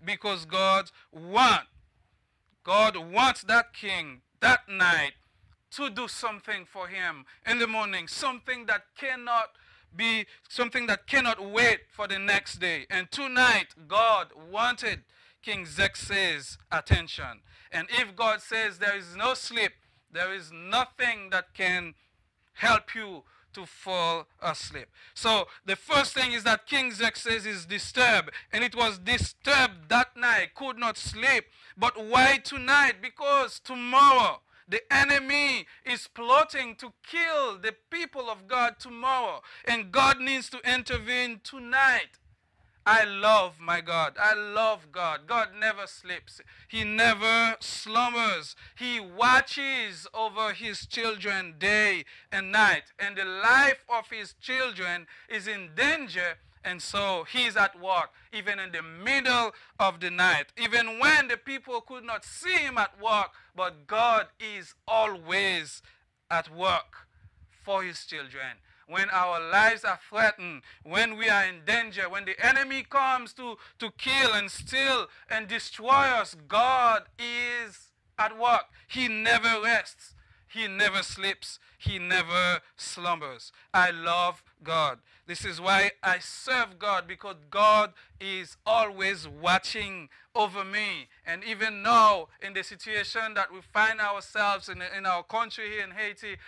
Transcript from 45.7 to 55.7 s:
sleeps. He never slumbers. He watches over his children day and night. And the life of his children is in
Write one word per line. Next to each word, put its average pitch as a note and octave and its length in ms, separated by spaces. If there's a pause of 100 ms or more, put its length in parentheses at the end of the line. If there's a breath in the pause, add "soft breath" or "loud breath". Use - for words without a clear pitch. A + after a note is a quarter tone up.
sleeps. - 540 (280 loud breath)
He A3 160
never A3+ 760
slumbers. A3 960 (220 loud breath)
He A#3+ 200
watches A#3 1160
over A3 400
his G#3 320
children G3 720
day G3 480 (260 loud breath)
and F#3+ 180
night. G3 340 (140)
And G3+ 160
the F#3+ 120
life B3 640
of A3+ 180
his G#3+ 320
children F#3 640 (220 loud breath)
is G#3 180
in G3 280